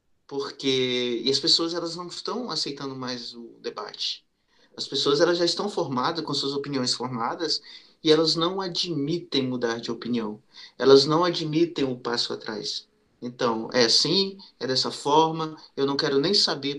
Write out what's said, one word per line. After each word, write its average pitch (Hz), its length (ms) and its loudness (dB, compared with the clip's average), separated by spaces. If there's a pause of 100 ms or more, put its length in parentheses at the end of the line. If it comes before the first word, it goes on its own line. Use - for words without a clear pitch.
(280)
porque, 127 960 0
e 135 80 2
as 135 80 2
pessoas, 165 340 2
elas 165 220 -6
não 175 120 -10
estão 208 440 -6
aceitando 143 440 -6
mais 123 380 -8
o 117 280 -16
debate. - 640 -8 (500)
As - 120 -8
pessoas, 143 340 2
elas 170 160 4
já 175 80 2
estão 190 240 0
formadas, 151 540 -2
com 147 100 -4
suas 139 200 -2
opiniões 139 400 -2
formadas, 131 680 -4 (420)
e 156 80 6
elas 160 240 6
não 175 260 0
admitem 165 840 -2
mudar 120 320 -2
de 117 120 -8
opinião. 113 500 -4 (360)
Elas 135 280 8
não 156 180 2
admitem 165 600 0
o 127 120 -4
passo 117 360 -4
atrás. 104 540 -8 (340)
Então, 120 520 -4
é 123 120 6
assim, 190 520 2 (220)
é 120 80 -4
dessa 123 240 0
forma, 160 680 2 (180)
eu 139 100 0
não 139 120 0
quero 139 220 2
nem 170 140 2
saber 143 460 0